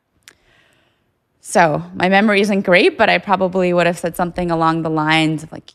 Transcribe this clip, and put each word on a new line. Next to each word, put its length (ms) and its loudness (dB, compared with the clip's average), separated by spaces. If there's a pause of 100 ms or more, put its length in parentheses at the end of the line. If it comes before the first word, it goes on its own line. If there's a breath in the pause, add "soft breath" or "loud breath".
(1400)
So 420 0 (120)
my 160 -2
memory 320 2
isn't 180 0
great, 380 2
but 100 2
I 80 2
probably 560 -2
would 140 2
have 120 -2
said 160 -8
something 360 -4
along 320 0
the 80 -4
lines 520 0
of, 80 -16
like, 240 -20